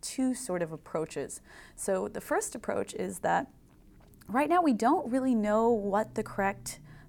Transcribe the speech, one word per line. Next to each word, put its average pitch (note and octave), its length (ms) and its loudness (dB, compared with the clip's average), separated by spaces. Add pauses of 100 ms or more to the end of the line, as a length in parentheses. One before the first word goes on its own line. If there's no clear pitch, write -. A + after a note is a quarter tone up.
two C4 320 -2
sort F3+ 300 -4
of D#3+ 80 -2
approaches. D#3 680 -6 (340)
So F#3+ 320 -2
the G#3 140 -8
first F4 340 -2
approach - 400 -4
is F#3 240 -6
that E3+ 300 0 (800)
right C#4 200 0
now F4 140 4
we D4 120 4
don't B3+ 360 2
really C4 240 2
know A3 360 4
what G#3 440 2
the A3 80 0
correct - 560 -2 (300)